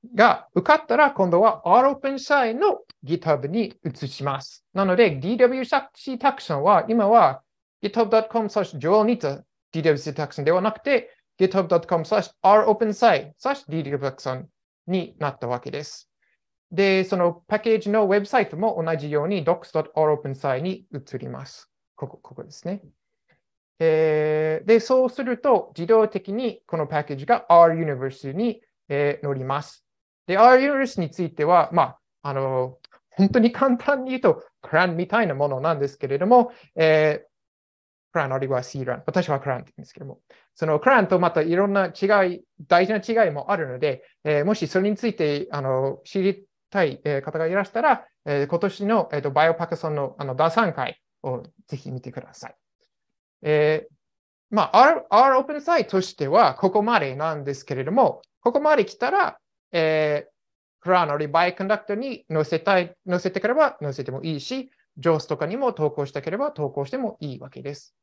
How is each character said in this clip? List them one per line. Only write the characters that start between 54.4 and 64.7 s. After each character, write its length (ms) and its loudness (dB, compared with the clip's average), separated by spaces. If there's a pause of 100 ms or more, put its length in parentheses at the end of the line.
ま 140 2 (100)
あ、 80 8
R、 280 4
R 280 4
オ 40 2
ー 40 -4
プ 100 -8
ン 60 -8
サ 160 0
イ 80 0
ト 60 -12
と 100 0
し 120 -10
て 140 -6
は 280 4
こ 160 0
こ 120 0
ま 160 0
で 160 -4
な 200 -4
ん 80 -10
で 100 -6
す 120 -12
け 100 -6
れ 80 -6
ど 80 -6
も、 300 2 (200)
こ 120 0
こ 60 2
ま 160 4
で 100 2
来 100 -18
た 160 -4
ら、 260 -2 (340)
え 560 0
ー、 20 -20 (520)
ク 80 -8
ラ 160 4
ン 60 -6
あ 60 -4
る 80 -4
い 20 -8
は 60 -10
バ 140 4
イ 40 -2
オ 40 -14
コ 80 -8
ン 40 -6
ダ 100 0
ク 80 -14
タ 80 -6
ー 40 -4
に 340 -10
載 120 0
せ 160 -2
た 200 2
い、 160 -6 (120)
載 120 -2
せ 120 -4
て 80 -6
く 80 -2
れ 60 0
ば 280 2
載 120 -6
せ 100 -10
て 80 -8
も 120 -10
い 140 -6
い 20 -8
し、 320 -10 (260)